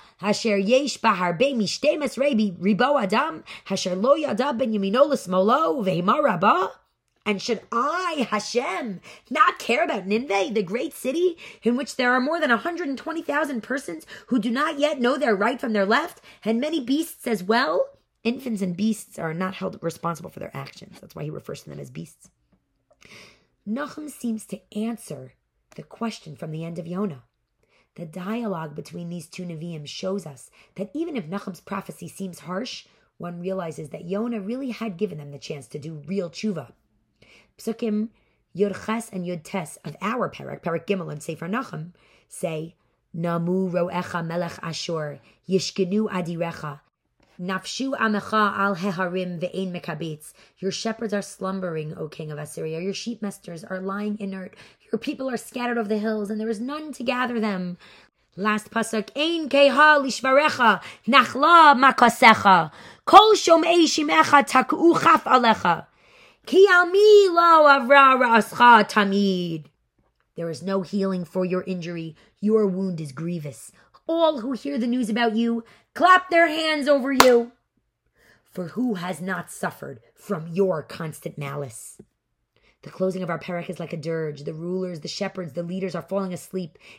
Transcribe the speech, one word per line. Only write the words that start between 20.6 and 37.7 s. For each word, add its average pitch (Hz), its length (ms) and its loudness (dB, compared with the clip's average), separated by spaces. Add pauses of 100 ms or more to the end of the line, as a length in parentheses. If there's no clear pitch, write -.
That's - 140 -20
why 156 100 -10
he 156 60 -8
refers - 320 -12
to 151 80 -18
them 143 80 -14
as 135 120 -16
beasts. 156 400 -18 (1400)
Nahum 285 420 -8
seems 226 380 -8
to - 140 -12 (140)
answer 208 600 -10 (420)
the 147 60 -14
question 214 520 -12
from 156 160 -12
the 160 140 -8
end 170 140 -10
of 165 80 -10
Yonah. 175 380 -8 (680)
The 165 120 -14
dialogue 180 680 -8
between 170 360 -12
these 170 180 -12
two 180 160 -12
Nevi'im 160 420 -12
shows 190 400 -8
us - 240 -20 (260)
that 202 180 -10
even 330 200 -6
if 185 120 -6
Nahum's 185 340 -10
prophecy 180 480 -12
seems 180 320 -12
harsh, 185 460 -10 (320)
one 175 200 -12
realizes 175 520 -8
that 175 160 -14
Yonah 214 340 -4
really 247 300 -8
had 214 260 -8
given 180 220 -6
them 143 120 -16
the 143 80 -14
chance 143 300 -12
to 156 100 -12
do 151 280 -12
real 180 240 -4
tshuva. 170 420 -8 (840)
Psukim 220 540 -4 (460)